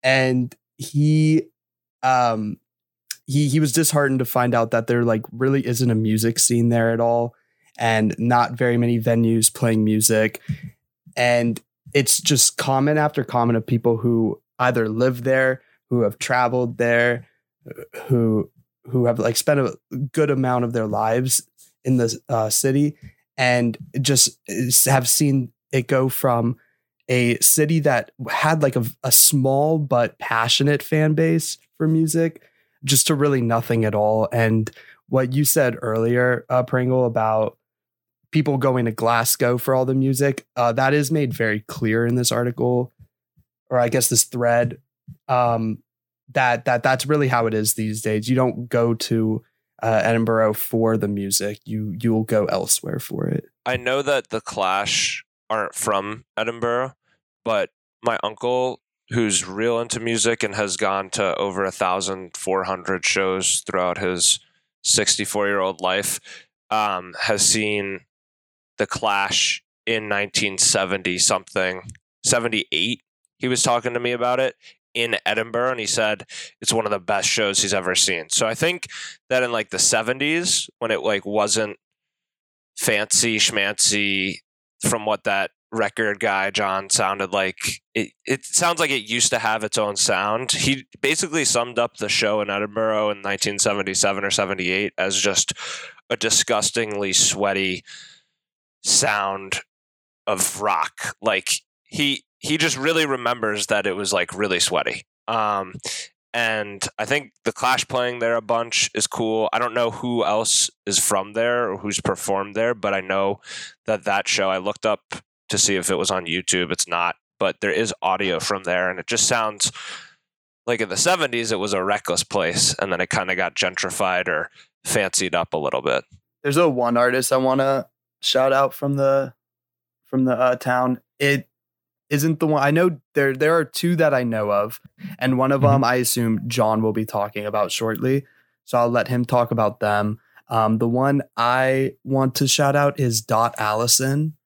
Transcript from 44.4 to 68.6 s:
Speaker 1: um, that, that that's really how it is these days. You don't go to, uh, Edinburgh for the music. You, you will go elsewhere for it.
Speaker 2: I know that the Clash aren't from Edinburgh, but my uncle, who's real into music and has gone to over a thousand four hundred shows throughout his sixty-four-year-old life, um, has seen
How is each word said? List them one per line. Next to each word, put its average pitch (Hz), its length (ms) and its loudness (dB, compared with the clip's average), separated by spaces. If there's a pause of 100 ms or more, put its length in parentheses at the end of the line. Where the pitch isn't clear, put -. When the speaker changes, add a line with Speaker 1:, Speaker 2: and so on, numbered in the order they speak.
Speaker 1:
um, 117 560 0 (480)
that, 123 320 0
that 120 180 0
that's 131 240 0
really 147 220 0
how 120 180 2
it 110 80 -2
is 107 200 0
these 110 280 -4
days. 107 280 -2
You 131 60 4
don't 123 340 0
go 117 240 2
to, 113 500 0 (400)
uh, 110 200 2
Edinburgh 113 500 2
for 113 420 0
the 101 140 0
music. 101 560 -2
You, 107 360 -6
you 113 120 2
will 110 100 2
go 107 220 2
elsewhere - 540 -2
for - 280 -6
it. - 180 -4 (200)
Speaker 2:
I 127 100 -2
know 127 260 -2
that 139 280 0
the 110 100 -4
Clash - 840 -2 (240)
aren't 107 260 -2
from 104 480 -2 (140)
Edinburgh, 120 560 -2 (500)
but 107 280 0 (300)
my 113 220 -2
uncle, 123 560 -2 (300)
who's 104 360 0
real 110 360 -2
into 120 180 -6
music 113 420 0
and 101 140 -4
has 104 220 -2
gone 98 320 -2
to 95 260 0
over 98 300 -2
a 92 60 -2
thousand 95 680 -4
four 95 260 -2
hundred 92 400 -6
shows 95 600 0
throughout 90 320 0
his 90 420 0 (440)
sixty-four-year-old 101 960 0
life, 95 380 -2 (500)
um, 98 520 -2
has 104 200 0
seen 104 600 0 (760)